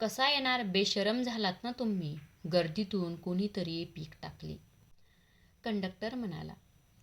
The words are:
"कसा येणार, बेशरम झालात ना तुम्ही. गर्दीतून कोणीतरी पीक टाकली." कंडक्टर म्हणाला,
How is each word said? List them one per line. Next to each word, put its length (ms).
"कसा 280
येणार, 340
बेशरम 600
झालात 300
ना 140
तुम्ही. 400
गर्दीतून 640
कोणीतरी 680
पीक 260
टाकली." 340
कंडक्टर 500
म्हणाला, 400